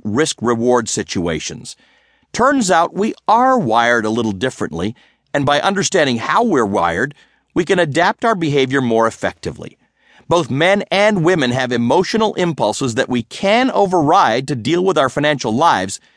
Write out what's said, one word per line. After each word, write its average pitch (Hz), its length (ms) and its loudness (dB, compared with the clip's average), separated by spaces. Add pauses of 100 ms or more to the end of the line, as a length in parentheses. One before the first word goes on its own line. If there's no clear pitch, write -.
risk-reward 120 800 0
situations. 85 880 -6 (560)
Turns 254 380 0
out 170 240 2
we 208 220 -4 (120)
are 254 300 4
wired 117 480 2
a 110 60 0
little 113 200 0
differently, 98 640 -6 (380)
and 143 100 -2
by 143 160 2
understanding 175 580 0
how 139 260 0
we're 165 200 2
wired, 98 520 -2 (400)
we 170 100 0
can 185 140 0
adapt 170 440 0
our 233 120 2
behavior 139 440 0
more 113 280 2
effectively. - 680 -8 (520)
Both 160 220 0
men 180 400 2
and 196 340 2
women 160 240 2
have 127 220 -2
emotional 160 640 0
impulses 123 600 -2
that 117 140 -2
we 123 140 -2
can 226 480 -2
override 165 760 2
to 147 80 -4
deal 151 300 -2
with 185 140 0
our 135 100 2
financial 143 420 -2
lives 117 480 0 (180)